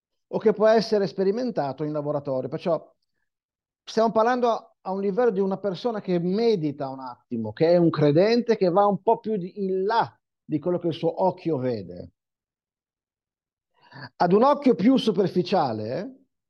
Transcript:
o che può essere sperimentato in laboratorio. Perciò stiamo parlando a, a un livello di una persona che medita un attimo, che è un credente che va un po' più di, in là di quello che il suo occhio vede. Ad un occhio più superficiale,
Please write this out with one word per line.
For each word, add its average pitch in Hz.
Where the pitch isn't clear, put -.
o -
che 208
può 208
essere 214
sperimentato 190
in 151
laboratorio. 143
Perciò 160
stiamo 226
parlando 240
a, -
a 190
un 196
livello 202
di 190
una 190
persona 202
che 180
medita 170
un 135
attimo, 117
che 160
è 175
un 170
credente 190
che 185
va 202
un 196
po' 226
più 220
di, 190
in 190
là 208
di 147
quello 175
che 170
il 156
suo -
occhio 170
vede. 95
Ad 175
un 214
occhio 277
più 247
superficiale, 170